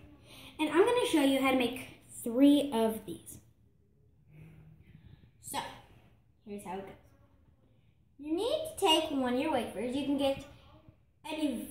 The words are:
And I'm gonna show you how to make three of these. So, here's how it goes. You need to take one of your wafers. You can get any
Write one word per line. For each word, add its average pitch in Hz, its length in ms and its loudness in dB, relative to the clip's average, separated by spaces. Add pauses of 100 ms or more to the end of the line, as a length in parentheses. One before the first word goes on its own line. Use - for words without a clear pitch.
(600)
And 311 100 -2
I'm 381 160 4
gonna 480 240 2
show 311 100 4
you 269 200 4
how 262 100 2
to 262 80 4
make - 300 -2 (340)
three 277 500 6
of 226 340 0
these. - 320 -14 (2000)
So, - 160 -8 (880)
here's 202 160 -12
how 190 120 -12
it 196 80 -8
goes. 196 120 -14 (1300)
You 311 160 -4
need 554 340 -2
to - 160 -2
take 320 240 4
one 254 240 -2
of 254 60 0
your 311 120 -2
wafers. 233 440 -4
You 285 80 -4
can 277 120 -2
get 269 280 -2 (840)
any 294 420 -4